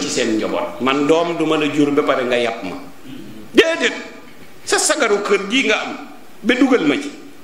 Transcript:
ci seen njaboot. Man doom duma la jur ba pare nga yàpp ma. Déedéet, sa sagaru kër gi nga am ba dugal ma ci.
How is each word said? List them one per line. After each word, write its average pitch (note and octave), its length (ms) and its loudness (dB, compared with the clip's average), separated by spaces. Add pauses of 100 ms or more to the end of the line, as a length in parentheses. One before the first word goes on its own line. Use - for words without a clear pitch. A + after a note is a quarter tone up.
ci D3 80 -4
seen A#2 300 0
njaboot. F2 420 -4
Man C3+ 260 2
doom E3 300 4
duma D#3 220 2
la D3+ 100 0
jur D3 240 2
ba C#3+ 100 4
pare C3+ 220 2
nga B2 140 2
yàpp A#2 260 -2
ma. F2+ 120 -8 (760)
Déedéet, D#4+ 400 4 (720)
sa - 140 0
sagaru A3+ 440 2
kër F#3+ 280 0
gi B3+ 160 2
nga A3 180 4
am - 120 -8 (460)
ba A#3 120 2
dugal B3 320 4
ma C#3+ 100 4
ci. - 140 -6 (340)